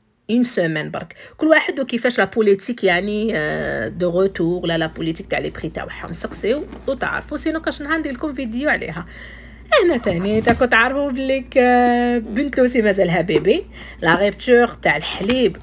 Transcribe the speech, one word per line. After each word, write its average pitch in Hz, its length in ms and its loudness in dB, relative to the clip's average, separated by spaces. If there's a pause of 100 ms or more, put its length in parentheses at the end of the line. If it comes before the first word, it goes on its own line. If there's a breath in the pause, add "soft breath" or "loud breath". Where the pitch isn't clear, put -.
(300)
اون 240 140 4
سيمين 160 480 -2
برك، - 240 -10 (220 loud breath)
كل 311 100 0
واحد 311 320 4
وكيفاش 247 380 -2
لا 196 80 2
بوليتيك 214 580 0
يعني، 208 520 0
آه، 151 520 -4
دو 175 340 0
روتور 180 420 0
ولا 165 140 -2
لا 160 80 0
بوليتيك 160 420 -6
تاع 143 120 -2
لي 147 100 -4
بري 160 200 -8
تاعهم. - 440 -10
سقسيو 226 500 -4 (240)
وتعرفوا، 269 500 -6
سينو 320 240 -4
كاش 302 200 -6
نهار 302 180 -2
ندير 294 140 -6
لكم 294 200 -6
فيديو 254 360 -4
عليها. 170 360 -6 (800 loud breath)
هنا 330 140 2
تاني 202 440 0
تاكو 233 240 4
تعرفوا 262 460 2
بلي 269 300 -2
ك-، 240 840 4
بنت 247 320 -2
لوسي 247 220 4
مازالها 190 400 2
بيبي، 170 440 2 (360 loud breath)
لا 170 140 4
غيبتور 214 520 4
تاع 151 300 -2
الحليب 226 640 0